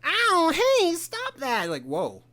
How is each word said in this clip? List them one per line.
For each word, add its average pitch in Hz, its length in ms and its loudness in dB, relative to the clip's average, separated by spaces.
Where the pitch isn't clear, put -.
Ow, 359 500 2
hey, 440 420 4
stop 480 420 -8
that. 233 320 -2
Like, 147 140 -4
whoa. 131 500 -6